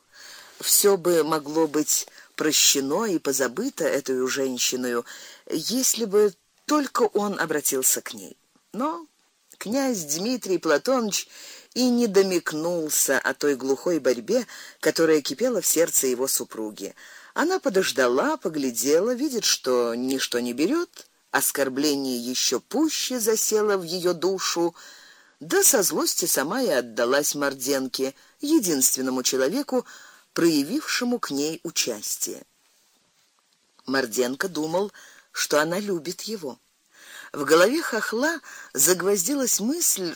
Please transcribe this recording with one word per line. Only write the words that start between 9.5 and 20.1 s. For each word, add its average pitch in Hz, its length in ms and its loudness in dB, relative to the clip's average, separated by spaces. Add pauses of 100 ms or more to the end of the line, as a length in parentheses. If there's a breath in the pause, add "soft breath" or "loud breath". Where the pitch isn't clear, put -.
князь 240 460 -2
Дмитрий 185 540 -2
Платоныч 202 680 0 (460 loud breath)
и 254 140 2
не 240 180 4
домикнулся 170 1120 2
о 131 160 -2
той 147 220 2
глухой 135 420 0
борьбе, 131 480 0 (340 loud breath)
которая 160 400 4
кипела 208 400 -2
в - 60 -4
сердце 160 400 2
его 127 220 0
супруги. 107 640 -6 (400 loud breath)
Она 339 240 0
подождала, 185 800 2
поглядела, 151 760 0
видит, 254 320 -2
что 120 520 0
ничто 131 420 -2